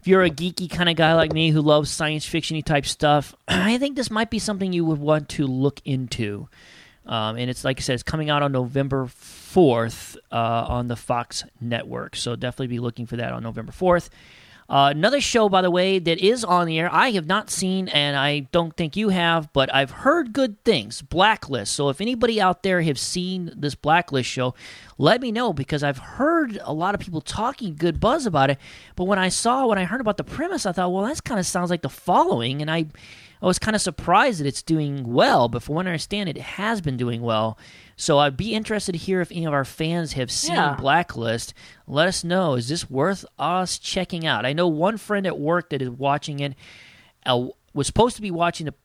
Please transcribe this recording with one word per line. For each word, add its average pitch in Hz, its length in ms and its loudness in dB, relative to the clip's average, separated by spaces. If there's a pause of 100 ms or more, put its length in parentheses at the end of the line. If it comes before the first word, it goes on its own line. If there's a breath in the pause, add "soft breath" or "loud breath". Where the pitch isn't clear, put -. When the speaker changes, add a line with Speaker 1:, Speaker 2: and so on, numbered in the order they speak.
Speaker 1:
If - 80 -4
you're 185 160 8
a 175 60 4
geeky 170 380 -6
kind 170 200 0
of 165 80 0
guy 160 180 4
like 160 180 4
me 160 180 4
who 151 100 4
loves 151 300 6
science 151 360 -2
fiction-y 160 360 -4
type 143 240 2
stuff, 147 540 2
<clears throat> - 80 -16
I 190 300 2
think 277 180 -2
this 247 140 -4
might 226 200 -2
be 226 100 -2
something 190 320 -2
you 170 140 2
would 160 120 0
want 151 320 0
to 147 160 -2
look 131 380 0
into. 120 640 -4 (580 loud breath)
Um, 110 300 -4
and 123 140 -4
it's, - 140 -8
like 131 140 0
I - 40 -10
said, 131 120 0
it's 120 80 -4
coming 156 280 -4
out 147 120 2
on 143 80 0
November 135 560 -2
fourth, - 1080 0 (160)
uh, 117 360 0
on 123 200 -4
the 117 80 -4
Fox - 480 -6 (160)
network. 120 560 -6
So 120 180 -4
definitely 127 340 -6
be 120 120 -4
looking 120 260 -6
for 117 100 -8
that 120 160 -6
on 120 120 -8
November 113 280 -10
fourth. 180 380 2 (600 loud breath)
Uh, 139 240 6
another 220 260 2
show, 220 300 4
by 185 100 6
the 185 100 2
way, 185 280 2
that 165 200 0
is 226 260 4
on 175 220 4
the 160 120 -2
air, 170 120 0
I 208 200 4
have 180 160 -2
not 202 240 -2
seen, 190 380 -2
and 143 280 2
I 143 240 0 (120)
don't 165 220 0
think 165 220 -4
you 214 140 2
have, 170 420 2
but 135 220 2
I've 135 160 2
heard 269 420 0
good 254 320 -2
things, 135 380 0
Blacklist. 147 720 0
So 143 160 0
if 135 100 -4
anybody 233 400 0
out 185 220 2
there 185 180 2
have 156 180 0
seen 180 560 -6
this 143 200 -4
Blacklist 147 560 0
show, 127 240 -4 (420 loud breath)
let 185 240 4
me 254 100 -4
know, 226 220 -2
because 147 300 -4
I've 139 160 -2
heard 294 640 -2
a - 100 -8
lot 175 220 -2
of 196 80 -4
people 160 180 -6
talking 220 540 -6
good 156 260 0
buzz 269 240 2
about 143 240 2
it, 139 100 0 (380 loud breath)
but 180 80 -2
when 196 140 2
I 185 100 2
saw, 254 380 0
when 214 120 4
I 180 60 0
heard 202 160 -4
about 214 160 -2
the 151 80 -6
premise, 330 400 -6
I 190 80 -2
thought, 180 180 0
"Well, 190 140 -2
that 285 200 -4
kinda 202 200 -4
sounds 175 240 -2
like 175 140 -2
The 185 80 -4
Following," 151 720 0
and 151 80 -4
I, 165 160 0 (560 loud breath)
I - 40 2
was 180 120 2
kinda 214 200 0
surprised 190 640 2
that 143 60 -2
it's - 160 -4
doing 143 500 -2
well, 147 360 4
but 117 140 -4
from 147 120 -6
what 180 120 -4
I 185 40 -4
understand, 185 400 -6
it - 80 -10
has 214 420 -4
been 147 160 -4
doing 117 240 -2
well. 110 380 0 (360 loud breath)
So 147 240 4
I'd 143 180 4
be 214 180 -4
interested 214 380 -4
to 165 60 -4
hear 185 220 0
if 170 100 -4
any 170 140 -4
of 156 80 -2
our 139 140 0
fans 165 480 -4
have 127 160 -4
seen - 240 -2
Speaker 2:
Yeah. 147 200 2
Speaker 1:
Blacklist. 131 800 0 (340 loud breath)
Let 151 220 2
us 185 160 -4
know. 175 300 2
Is 120 140 -2
this 165 220 -4
worth 165 340 0 (140)
us 175 400 -2
checking 175 480 -4
out? 117 180 0
I 135 100 0
know 175 120 2
one 175 300 0
friend 202 300 -4
at 165 120 -4
work 165 320 -2
that 135 120 -4
is 123 80 -4
watching 139 500 -2
it, 143 140 -6 (720 loud breath)
uh, 127 220 2 (260)
was 143 120 0
supposed 233 300 2
to 214 60 -12
be 208 80 -6
watching 170 360 -2
the 135 80 -8 (100)